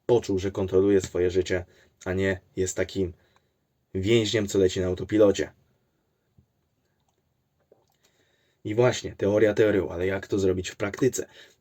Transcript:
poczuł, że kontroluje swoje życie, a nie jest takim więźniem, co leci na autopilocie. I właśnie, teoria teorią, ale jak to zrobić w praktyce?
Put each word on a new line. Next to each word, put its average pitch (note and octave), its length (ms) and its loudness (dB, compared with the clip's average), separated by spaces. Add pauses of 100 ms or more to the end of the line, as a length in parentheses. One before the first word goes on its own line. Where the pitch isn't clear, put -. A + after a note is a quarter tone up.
poczuł, G#2+ 340 0
że F#2+ 120 -4
kontroluje F#2+ 500 2
swoje F2+ 300 -2
życie, F2+ 340 -2 (400)
a F#2 80 -4
nie F#2+ 260 -2 (160)
jest F#2 220 -4
takim F#2 360 -4 (800)
więźniem, G#2 540 0
co G2+ 120 0
leci F#2+ 200 2
na F#2 80 -2
autopilocie. F#2+ 640 0 (3000)
I G#2+ 120 -6
właśnie, A#2+ 400 0
teoria G#2 380 2
teorią, G2+ 360 2
ale F2 160 -4
jak G2 220 -4
to G#2 120 -2
zrobić F#2 300 0
w - 60 -16
praktyce? G#2 500 -2 (360)